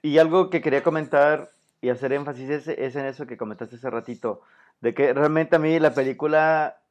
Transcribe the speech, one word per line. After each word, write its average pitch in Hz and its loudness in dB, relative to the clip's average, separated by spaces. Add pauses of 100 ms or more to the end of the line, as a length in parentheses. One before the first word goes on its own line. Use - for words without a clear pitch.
y 151 2
algo 165 4
que 165 0
quería 139 0
comentar 147 2 (300)
y 123 -2
hacer 127 -2
énfasis 139 -6
es, 147 -6
es 131 -6
en 139 -6
eso 135 -10
que 120 -14
comentaste 110 -10
hace 120 -8
ratito, 113 -8 (400)
de 117 -2
que 139 2
realmente 151 2
a 156 4
mí 160 2
la 156 4
película 156 0 (100)